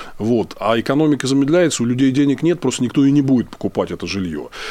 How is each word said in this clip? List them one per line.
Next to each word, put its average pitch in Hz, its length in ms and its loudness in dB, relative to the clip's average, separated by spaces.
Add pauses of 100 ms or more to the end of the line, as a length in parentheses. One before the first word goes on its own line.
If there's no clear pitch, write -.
(180)
вот, 107 420 -2
а 113 200 0
экономика 143 460 0
замедляется, 139 560 2
у 117 40 0
людей 127 220 0
и - 20 2
денег 139 320 2
нет, 165 180 0
просто 127 220 -2
никто 131 220 2
и 139 60 6
не 143 120 4
будет 131 260 2
покупать 95 420 -4
это 87 160 -8
жильё. 87 440 -6 (200)